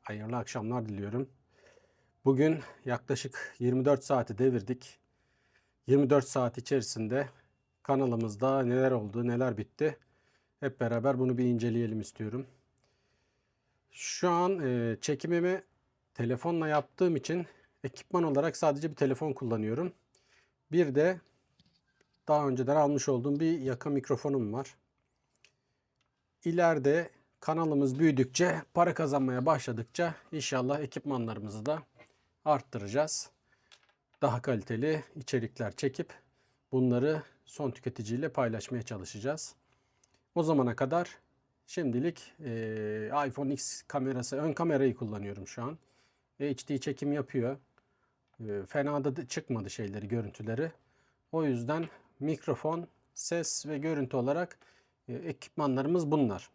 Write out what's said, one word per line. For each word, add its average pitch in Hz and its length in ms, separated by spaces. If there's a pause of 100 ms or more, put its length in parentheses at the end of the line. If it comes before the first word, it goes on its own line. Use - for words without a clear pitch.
Hayırlı 110 360
akşamlar 117 520
diliyorum. 104 400 (960)
Bugün 147 340 (260)
yaklaşık - 760
yirmi 123 260
dört 143 180
saati 117 340
devirdik. 123 640 (880)
Yirmi 139 220
dört 139 180
saat 123 300
içerisinde 123 720 (540)
kanalımızda 131 800
neler 127 280
oldu, 117 360
neler 120 300
bitti, 143 400 (600)
hep 131 200
beraber 120 400
bunu 127 180
bir 127 80
inceleyelim 117 560
istiyorum. 110 460 (1400)
Şu - 380
an, 180 300
e, 120 420
çekimimi 170 600 (500)
telefonla 156 540
yaptığım 151 480
için 160 300 (380)
ekipman - 400
olarak 151 340
sadece 151 340
bir - 40
telefon 139 380
kullanıyorum. 117 600 (800)
Bir 156 240
de 170 240 (1080)
daha 147 200
önceden 131 280
almış 147 340
olduğum 139 300
bir 160 200
yaka 131 300
mikrofonum 135 640
var. 131 220 (1700)
İleride 165 640 (320)
kanalımız 147 580
büyüdükçe, 156 640 (120)
para 170 200
kazanmaya 135 520
başladıkça 143 680 (160)
inşallah 135 480
ekipmanlarımızı 113 840
da 151 180 (640)
arttıracağız. 131 840 (920)
Daha 120 200
kaliteli 131 640 (120)
içerikler 117 600
çekip - 380 (580)
bunları 131 520 (220)
son 139 260
tüketiciyle 120 580
paylaşmaya 113 540
çalışacağız. 110 720 (800)
O 170 80
zamana 139 320
kadar 151 420 (500)
şimdilik, 147 720
e, 110 880
iPhone 139 260
X - 280
kamerası, 131 540
ön 151 180
kamerayı 139 420
kullanıyorum 101 520
şu - 160
an. 151 140 (600)
H 139 300
D 143 100
çekim 143 360
yapıyor. 135 440 (840)
E, 101 280
fena 147 360
da 135 120
d-, 123 120
çıkmadı 110 420
şeyleri, 104 380
görüntüleri. 113 640 (600)
O 160 120
yüzden 143 420 (340)
mikrofon, 156 680 (260)
ses - 520
ve 151 120
görüntü 143 400
olarak, 147 420 (480)
e, 127 60
ekipmanlarımız 147 960
bunlar. 127 440